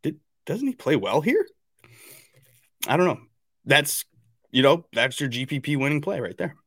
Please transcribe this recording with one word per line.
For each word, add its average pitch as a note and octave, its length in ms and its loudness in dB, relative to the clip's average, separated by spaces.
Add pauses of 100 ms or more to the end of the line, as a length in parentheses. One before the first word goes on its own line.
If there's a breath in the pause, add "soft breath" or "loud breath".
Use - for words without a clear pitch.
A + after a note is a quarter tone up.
did, D#3 180 -6 (240)
doesn't A#3 220 -4
he B3+ 80 -4
play - 200 0
well G2+ 240 0
here? C4+ 260 2 (1400 loud breath)
I C3+ 80 2
don't F3 120 4
know. C3+ 120 -2 (460)
That's, C#3+ 400 0 (460)
you B2+ 100 2
know, C3+ 320 4
that's B2 260 0
your C#3+ 80 -2
G B2 180 -6
P C#3 140 -6
P D3 160 -2
winning C#3 240 0
play D3+ 220 -6
right F2+ 160 -8
there. A2+ 180 -6 (120)